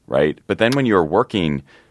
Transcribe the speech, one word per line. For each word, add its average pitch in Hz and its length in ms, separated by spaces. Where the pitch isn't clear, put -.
right? 73 400
But 98 120
then 113 180
when 135 100
you're 98 180
working, 80 580